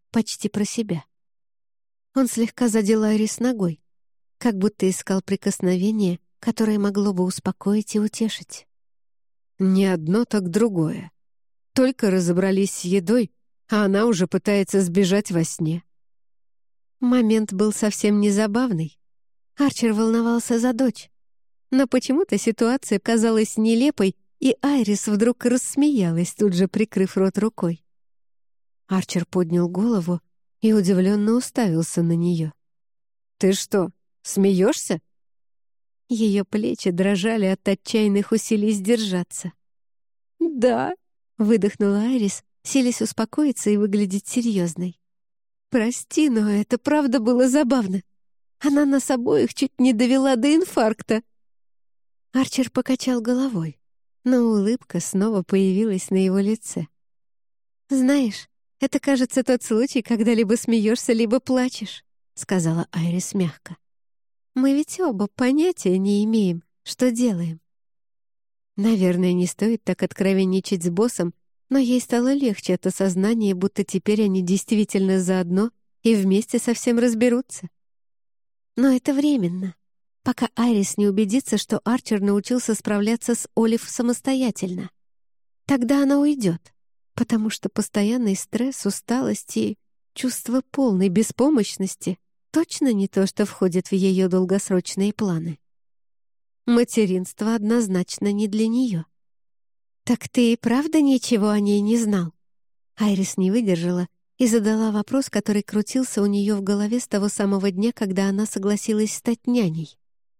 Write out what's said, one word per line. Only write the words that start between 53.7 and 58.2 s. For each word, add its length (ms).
но 180
улыбка 580
снова 420
появилась 720
на 120
его 140
лице. 480
«Знаешь, 580